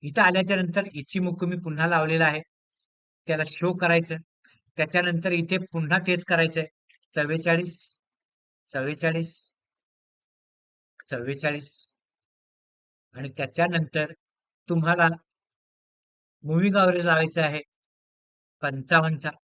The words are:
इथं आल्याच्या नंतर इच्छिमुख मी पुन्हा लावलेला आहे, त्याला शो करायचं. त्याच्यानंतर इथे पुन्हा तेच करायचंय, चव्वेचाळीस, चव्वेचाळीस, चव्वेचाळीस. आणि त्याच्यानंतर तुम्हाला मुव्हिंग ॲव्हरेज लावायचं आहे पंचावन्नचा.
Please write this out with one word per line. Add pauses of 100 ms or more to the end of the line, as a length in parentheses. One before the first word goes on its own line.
इथं
आल्याच्या
नंतर
इच्छिमुख
मी
पुन्हा
लावलेला
आहे, (880)
त्याला
शो
करायचं. (640)
त्याच्यानंतर
इथे (140)
पुन्हा
तेच
करायचंय, (460)
चव्वेचाळीस, (960)
चव्वेचाळीस, (1800)
चव्वेचाळीस. (1400)
आणि
त्याच्यानंतर (560)
तुम्हाला (1400)
मुव्हिंग
ॲव्हरेज
लावायचं
आहे (1000)
पंचावन्नचा. (140)